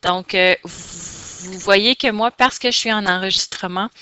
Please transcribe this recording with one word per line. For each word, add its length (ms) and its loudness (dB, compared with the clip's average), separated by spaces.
Donc, 340 -2
euh, 280 6
vous, 840 -14
vous 100 -10
voyez 360 4
que 160 0
moi, 200 0
parce 280 0
que 120 0
je 60 0
suis 140 -2
en 140 0
enregistrement, 840 -2